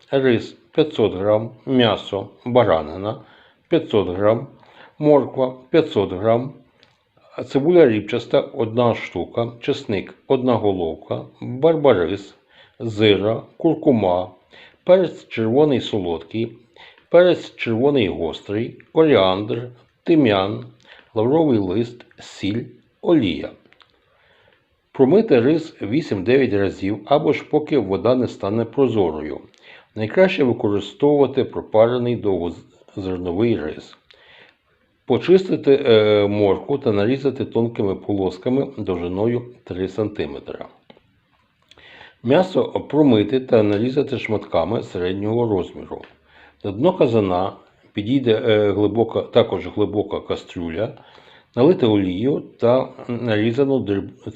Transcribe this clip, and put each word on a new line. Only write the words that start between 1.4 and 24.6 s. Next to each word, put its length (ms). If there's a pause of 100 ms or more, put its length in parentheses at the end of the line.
м'ясо, 600 (160)
баранина — 800 (440)
п'ятсот 400
грам, 400 (500)
морква — 580 (140)
п'ятсот 420
грам, 420 (920)
цибуля 420
ріпчаста — 520 (140)
одна 400
штука, 680
чесник — 540 (140)
одна 260
головка, 720 (140)
барбарис, 920 (440)
зира, 640 (140)
куркума, 720 (540)
перець 440
червоний 520
солодкий, 800 (520)
перець 460
червоний 520
гострий, 680 (140)
коріандр, 760 (360)
тим'ян, 600 (480)
лавровий 440
лист, 480 (120)
сіль, 460 (360)
олія. 500 (1400)